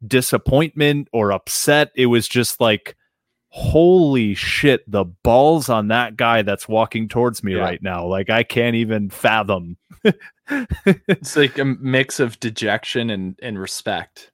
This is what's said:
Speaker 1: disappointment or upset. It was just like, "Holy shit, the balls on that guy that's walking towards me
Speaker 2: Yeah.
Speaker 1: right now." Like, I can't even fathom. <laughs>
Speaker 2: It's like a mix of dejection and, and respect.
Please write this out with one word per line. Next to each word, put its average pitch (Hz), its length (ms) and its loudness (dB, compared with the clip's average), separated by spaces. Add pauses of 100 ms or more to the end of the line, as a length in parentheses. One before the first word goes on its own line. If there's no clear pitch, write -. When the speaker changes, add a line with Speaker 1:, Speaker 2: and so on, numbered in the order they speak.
Speaker 1:
disappointment 143 1040 0
or 104 200 0
upset. 147 640 0
It 127 120 2
was 120 220 2
just - 320 -2
like, 110 360 0 (520)
"Holy 151 840 2
shit, - 560 -2
the 101 140 0
balls 131 640 2
on 107 200 0
that 113 280 -2
guy 117 260 2
that's 101 260 -4
walking 110 400 -2
towards 120 340 -2
me 98 120 -4
Speaker 2:
Yeah. 92 80 -2
Speaker 1:
right 90 200 -6
now." 87 240 -6
Like, 95 220 -4
I 113 140 2
can't 117 340 -2
even 110 340 -2
fathom. 98 680 -2 (280)
<laughs> 214 100 4 (680)
Speaker 2:
It's - 520 -2
like 143 220 2
a 135 60 0
mix 131 540 -2
of 120 220 -2
dejection 113 720 -4
and, 95 300 -8
and 117 160 -10
respect. - 760 -10